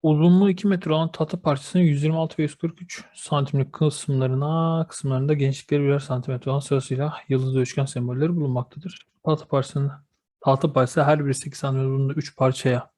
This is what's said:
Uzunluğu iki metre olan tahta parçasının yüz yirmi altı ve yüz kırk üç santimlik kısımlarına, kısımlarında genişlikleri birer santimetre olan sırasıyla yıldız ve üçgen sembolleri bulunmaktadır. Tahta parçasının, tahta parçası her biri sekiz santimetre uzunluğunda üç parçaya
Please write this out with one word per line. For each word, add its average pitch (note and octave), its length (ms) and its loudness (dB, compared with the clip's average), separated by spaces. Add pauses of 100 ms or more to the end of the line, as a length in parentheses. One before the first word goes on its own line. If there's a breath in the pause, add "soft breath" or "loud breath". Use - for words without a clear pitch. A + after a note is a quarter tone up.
Uzunluğu F3 460 6
iki F#3+ 180 -2
metre F3+ 260 0
olan D#3+ 180 0
tahta E3 300 -6
parçasının D#3 420 0
yüz D3 200 2
yirmi D#3+ 140 0
altı D#3+ 200 -4
ve D#3 60 0
yüz D3 120 -4
kırk E3+ 260 -8
üç - 320 -16
santimlik C#3 600 -2
kısımlarına, D3+ 1160 0
kısımlarında C3+ 440 -2
genişlikleri C#3+ 500 0
birer C#3+ 160 2
santimetre B2+ 520 -6
olan C#3 80 0
sırasıyla C#3 580 -2 (120)
yıldız C3 260 0
ve C3 40 2
üçgen C3+ 260 -2
sembolleri C3+ 500 -2
bulunmaktadır. C#3+ 720 -6 (160)
Tahta D#3 220 -2
parçasının, C#3 460 -2 (480)
tahta C3+ 340 2
parçası C3 300 2
her D3 220 4
biri C3+ 80 0
sekiz - 260 -8
santimetre C3+ 280 -2
uzunluğunda C3+ 260 0
üç - 220 -6
parçaya C3 640 0